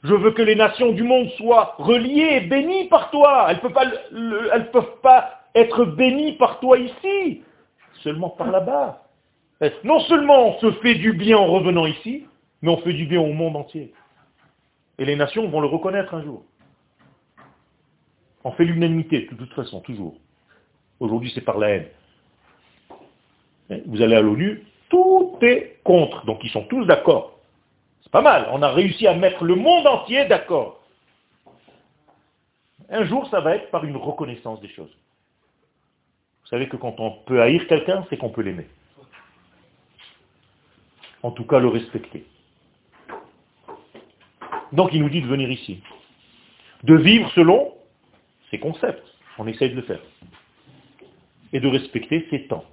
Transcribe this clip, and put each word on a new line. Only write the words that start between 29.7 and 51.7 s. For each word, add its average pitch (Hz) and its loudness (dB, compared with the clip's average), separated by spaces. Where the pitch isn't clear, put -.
entier 269 0
d'accord. 160 -2
Un 214 -4
jour, 233 -4
ça 190 -2
va 160 0
être 202 -10
par 160 -6
une 143 -10
reconnaissance 123 -12
des 98 -20
choses. - -20
Vous - -20
savez 127 -8
que 131 -14
quand 120 -12
on 110 -8
peut 127 -2
haïr 156 2
quelqu'un, 175 -2
c'est 139 -8
qu'on 120 -8
peut 113 -10
l'aimer. 92 -10
En 120 -8
tout 117 -14
cas, 135 2
le 123 2
respecter. - -8
Donc, 180 2
il 156 0
nous 147 0
dit 135 -4
de 123 -8
venir 131 -4
ici. 101 -12
De 156 8
vivre 220 4
selon 185 4
ses 104 -10
concepts. - -8
On 110 -10
essaye 123 -2
de 120 -12
le 131 -10
faire. 87 -10
Et 135 -4
de 131 0
respecter 151 -4